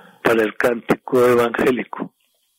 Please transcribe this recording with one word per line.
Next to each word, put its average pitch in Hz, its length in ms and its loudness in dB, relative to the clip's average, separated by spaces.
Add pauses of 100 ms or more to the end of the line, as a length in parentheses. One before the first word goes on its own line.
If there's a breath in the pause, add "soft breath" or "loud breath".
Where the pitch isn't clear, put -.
(240 soft breath)
para 113 200 0
el 104 120 -4
cántico 123 720 0
evangélico. 120 840 0 (460)